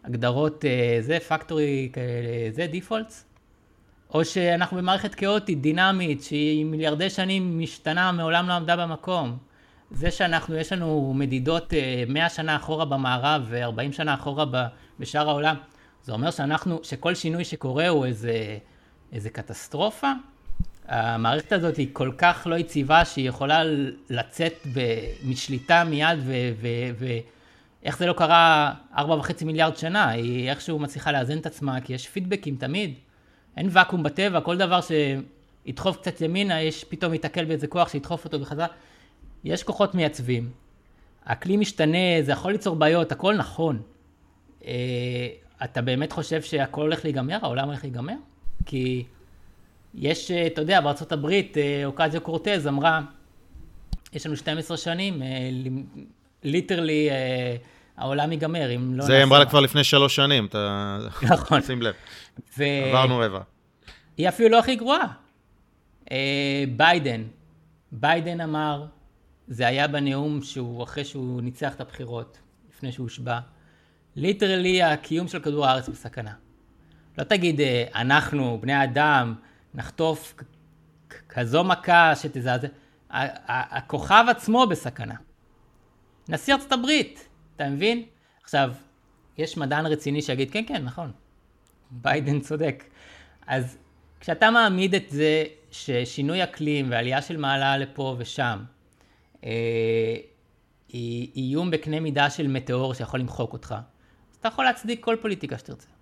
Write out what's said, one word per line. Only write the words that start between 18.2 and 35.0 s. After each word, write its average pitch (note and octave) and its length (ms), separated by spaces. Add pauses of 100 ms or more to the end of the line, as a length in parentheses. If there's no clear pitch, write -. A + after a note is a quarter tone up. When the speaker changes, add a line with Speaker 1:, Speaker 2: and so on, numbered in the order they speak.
Speaker 1:
איזה A2 180
קטסטרופה? G3 840 (760)
המערכת A#2 640
הזאת E3+ 240
היא C#3 160
כל C3 260
כך F3 320
לא E3 60
יציבה D3+ 480
שהיא C3+ 240
יכולה C#3+ 340 (480)
לצאת E3 420 (220)
ב-, C3+ 60 (440)
משליטה C3+ 600
מיד D#3 360
ו-, C3 120 (280)
ו-, A#2+ 80 (300)
ו-, B2 200 (640)
איך B2+ 160
זה F3+ 80
לא F3 60
קרה D#3+ 600 (240)
ארבע D3 180
וחצי - 300
מיליארד D#3+ 320
שנה? E3+ 320
היא A#2+ 420
איכשהו D#3 280
מצליחה C#3+ 340
לאזן C#3 260
את D#3+ 80
עצמה, C#3 340
כי B2+ 120
יש B2+ 160
פידבקים F#3 480
תמיד. D3 380 (600)
אין F3+ 140
ואקום F3+ 320
בטבע, F3 380
כל F3 160
דבר F3+ 240
שידחוף D3 1160